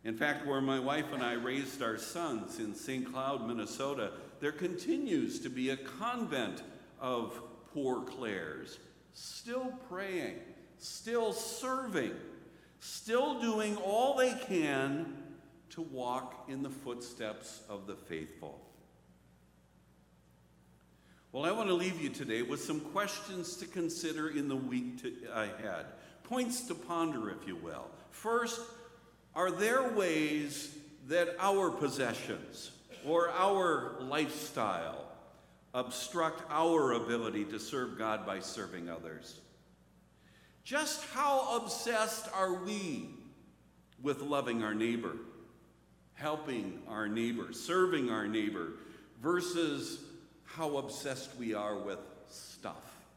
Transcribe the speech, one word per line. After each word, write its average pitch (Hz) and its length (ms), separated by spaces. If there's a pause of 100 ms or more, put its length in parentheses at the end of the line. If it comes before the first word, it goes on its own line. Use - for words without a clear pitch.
In 113 140
fact, 147 300
where 135 160
my 135 160
wife 147 340
and 127 100
I 120 120
raised 127 480
our 113 160
sons 123 600
in 107 160
Saint 127 380
Cloud, 131 340
Minnesota, 117 640 (280)
there 147 120
continues 185 880
to 131 100
be 127 200
a 135 60
convent 185 880 (380)
of 120 380 (360)
Poor 131 280
Clares, 90 760 (340)
still 254 640 (160)
praying, 180 460 (420)
still 226 560
serving, 247 760 (680)
still 247 640
doing 214 340
all 226 400
they 254 160 (140)
can 147 680 (580)
to 170 120
walk 127 680
in 135 140
the 135 80
footsteps 120 960
of 98 180
the 98 100
faithful. 78 680 (2750)
Well, 135 140
I 175 60
want 214 180
to 147 60
leave 170 260
you 143 80
today 117 320
with 143 220
some 151 180
questions 190 760
to 170 100
consider 160 640
in 143 180
the 135 80
week 123 460
to, 120 100 (180)
ahead. 104 540 (380)
Points 247 400
to 170 120
ponder, 160 540
if 92 180
you 92 80
will. 78 320 (240)
First, 233 500 (720)
are 180 160
there 226 420
ways 156 840 (340)
that 175 300
our 190 320
possessions 123 1000 (360)
or 170 240
our 180 720
lifestyle 110 1040 (680)
obstruct 160 760
our 156 420
ability 113 520
to 104 160
serve 123 380
God 107 260
by 95 160
serving 90 480
others? 82 500 (1300)
Just 294 400
how 262 540
obsessed 220 760
are 185 200
we 185 560 (920)
with 139 200
loving 123 400
our 107 120
neighbor, 113 400 (1000)
helping 135 720
our 107 180
neighbor, 113 460
serving 170 580
our 107 160
neighbor, 104 460 (500)
versus 170 800 (440)
how 151 340
obsessed - 580
we 113 180
are 104 220
with 95 240 (280)
stuff? - 760 (120)